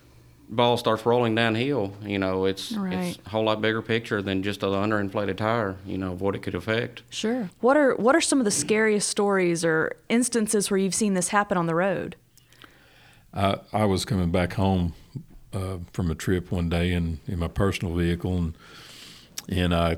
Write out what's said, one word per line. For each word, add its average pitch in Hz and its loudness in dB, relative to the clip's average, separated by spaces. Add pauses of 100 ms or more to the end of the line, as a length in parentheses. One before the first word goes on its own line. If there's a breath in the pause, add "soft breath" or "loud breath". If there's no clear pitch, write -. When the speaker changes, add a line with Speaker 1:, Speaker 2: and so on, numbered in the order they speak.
(500 loud breath)
Speaker 1:
ball 120 2
starts 113 0
rolling 120 4
downhill. 113 0 (120)
You 101 -2
know, 95 0
it's, 95 -4
Speaker 2:
Right. 190 -4
Speaker 1:
it's 180 -6
a - -16
whole 110 0
lot 110 2
bigger 110 0
picture 113 -2
than 95 -2
just 101 -4
an 98 0
underinflated 101 0
tire, 107 -2 (100)
you 95 -6
know, 95 -4
of 90 -8
what 98 0
it 107 -10
could 95 -6
affect. 110 -4
Speaker 2:
Sure. 220 -4 (120)
What 262 4
are, 277 4
what 247 4
are 330 4
some 302 2
of 247 2
the 202 2
scariest 214 2
stories 185 2
or 160 2 (140)
instances 226 0
where 202 2
you've 190 2
seen 202 2
this 180 0
happen 208 0
on 170 2
the 165 0
road? 180 -2 (1200 loud breath)
Speaker 3:
I, 98 0 (140)
I 107 2
was 92 2
coming 90 0
back 90 0
home, 92 2 (600 loud breath)
uh, 95 -6 (140)
from 87 0
a 78 -2
trip 90 -2
one 87 0
day 85 2
in, 85 -2
in 92 -4
my 85 0
personal 90 -2
vehicle, 87 0
and, 82 -2 (960 loud breath)
and 87 2
I 85 2